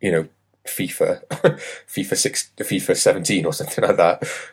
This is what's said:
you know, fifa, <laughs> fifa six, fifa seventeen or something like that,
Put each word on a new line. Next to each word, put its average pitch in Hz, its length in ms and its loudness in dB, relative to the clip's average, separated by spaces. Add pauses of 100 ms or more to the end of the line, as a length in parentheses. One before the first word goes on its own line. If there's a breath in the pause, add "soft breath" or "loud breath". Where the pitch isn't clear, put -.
you 98 120 0
know, 80 160 0 (360)
fifa, - 640 -2
<laughs> - 640 -2
fifa - 280 -4
six, - 420 -2
fifa 95 380 0
seventeen 90 500 2
or 78 60 0
something - 320 -6
like 92 120 4
that, 82 260 4 (300 loud breath)